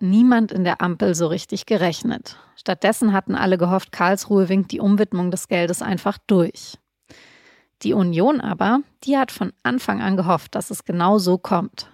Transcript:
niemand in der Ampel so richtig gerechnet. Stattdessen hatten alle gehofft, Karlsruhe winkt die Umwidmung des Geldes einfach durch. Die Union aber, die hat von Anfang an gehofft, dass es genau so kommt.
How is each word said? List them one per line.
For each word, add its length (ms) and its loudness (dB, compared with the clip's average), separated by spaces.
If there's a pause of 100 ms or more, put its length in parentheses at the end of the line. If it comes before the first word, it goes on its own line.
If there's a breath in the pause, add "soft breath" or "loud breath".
niemand 500 4
in 140 -2
der 160 -2
Ampel 340 0
so 120 0
richtig 380 -6
gerechnet. 720 -4 (200 soft breath)
Stattdessen 560 0
hatten 220 0
alle 220 0
gehofft, 360 0
Karlsruhe 560 2
winkt 240 0
die 80 -6
Umwidmung 500 0
des 160 -6
Geldes 340 -2
einfach 360 -4 (100)
durch. 500 0 (1040 soft breath)
Die 100 0
Union 480 2
aber, 400 0 (220)
die 140 0
hat 140 0
von 220 -6 (100)
Anfang 380 -2
an 140 0
gehofft, 380 0
dass 160 -6
es 160 -12
genau 320 2
so 220 2
kommt. 540 -4